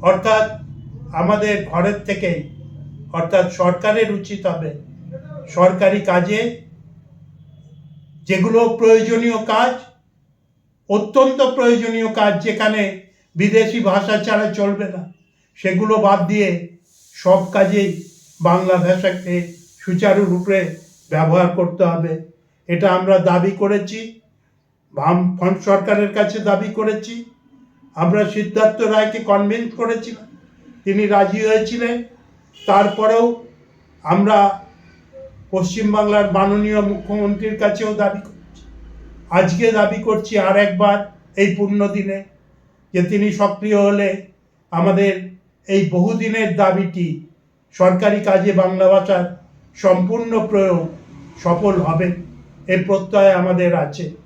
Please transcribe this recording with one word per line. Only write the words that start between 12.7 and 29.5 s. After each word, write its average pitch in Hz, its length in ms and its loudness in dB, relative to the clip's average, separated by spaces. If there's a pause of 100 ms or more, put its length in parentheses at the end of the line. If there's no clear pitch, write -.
বিদেশি 220 440 2 (100)
ভাষা 196 260 0 (100)
ছাড়া 208 220 0 (120)
চলবে 202 340 -2
না, 180 80 -10 (580)
সেগুলো 196 360 0 (100)
বাদ 196 140 4 (120)
দিয়ে 208 180 2 (680)
সব 185 260 4 (140)
কাজেই 190 340 2 (500)
বাংলা 185 360 2 (100)
ভাষাকে 185 500 -2 (460)
সুচারুরূপে 190 760 2 (520)
ব্যবহার 160 460 2
করতে 180 340 0
হবে। 160 220 -2 (560)
এটা 175 180 0 (100)
আমরা 190 180 2 (140)
দাবি 180 320 2
করেছি, 202 380 -2 (920)
বাম 165 240 0 (200)
ফ্রন্ট 190 300 -2
সরকারের 202 500 0
কাছে 208 200 0 (120)
দাবি 202 200 0 (100)
করেছি, 220 360 -4 (800)
আমরা 175 260 2 (120)
সিদ্ধার্থ 214 480 0
রায়কে 214 380 0 (100)
কনভিন্স 208 400 0 (100)